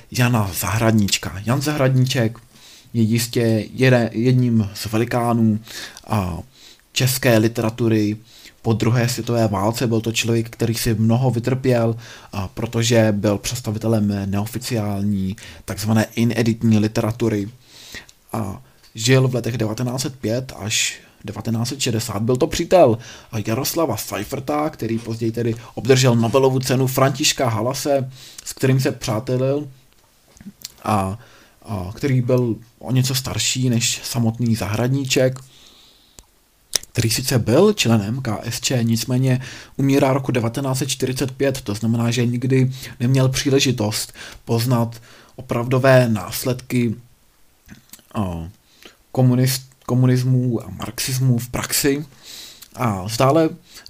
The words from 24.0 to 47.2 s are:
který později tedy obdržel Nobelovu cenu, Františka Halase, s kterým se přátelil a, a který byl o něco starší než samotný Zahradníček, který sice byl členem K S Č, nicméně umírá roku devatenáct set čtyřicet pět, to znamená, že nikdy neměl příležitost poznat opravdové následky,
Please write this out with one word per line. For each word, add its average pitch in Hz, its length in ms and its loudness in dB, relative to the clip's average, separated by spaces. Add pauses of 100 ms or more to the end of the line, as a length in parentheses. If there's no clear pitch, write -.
který 113 300 -6
později 113 320 -4
tedy 117 240 -2 (200)
obdržel 127 400 4
Nobelovu 131 440 2
cenu, 131 280 0
Františka 135 600 0
Halase, 131 640 -2 (340)
s - 80 -12
kterým 131 260 2
se 139 120 0
přátelil 131 760 -2 (1160)
a, 101 360 0 (460)
a 98 300 -6
který 131 260 2
byl 123 340 0 (240)
o - 120 -10
něco 131 240 2
starší 127 540 -2
než 117 340 0
samotný 117 520 0
Zahradníček, 127 840 0 (1500)
který 113 180 0
sice 127 300 -2
byl 180 340 4
členem 113 480 0
K 117 220 -6
S 113 180 -8
Č, 123 220 0
nicméně 127 580 0 (340)
umírá 135 380 2
roku 131 180 -2
devatenáct 131 460 -2
set 139 120 -4
čtyřicet 131 420 -4
pět, 139 300 -2
to 104 140 -6
znamená, 117 360 0
že 120 140 0
nikdy 131 460 2 (280)
neměl 131 300 2
příležitost 131 840 0 (320)
poznat 117 560 0 (340)
opravdové 127 760 4
následky, 120 840 -2 (1160)